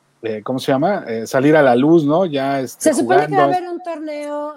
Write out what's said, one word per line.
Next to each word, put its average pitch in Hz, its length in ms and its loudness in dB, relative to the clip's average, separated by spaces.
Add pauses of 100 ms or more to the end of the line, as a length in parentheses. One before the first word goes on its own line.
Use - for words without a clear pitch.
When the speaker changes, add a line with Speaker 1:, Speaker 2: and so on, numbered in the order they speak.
(220)
Speaker 1:
eh, 110 220 -8
¿cómo 127 160 -4
se 143 120 -2
llama? 165 360 0
Eh, 113 180 -6
salir 143 300 2
a 151 80 6
la 127 120 6
luz, 151 300 4
¿no? 165 220 2
Ya, 139 340 -2
este, - 220 -10
Speaker 2:
Se 311 100 4
supone 359 340 2
que - 80 -4
va 370 80 4
a - 40 4
Speaker 1:
jugando. 359 100 0
Speaker 2:
haber 359 120 -8
un 349 120 -10
torneo 302 760 -10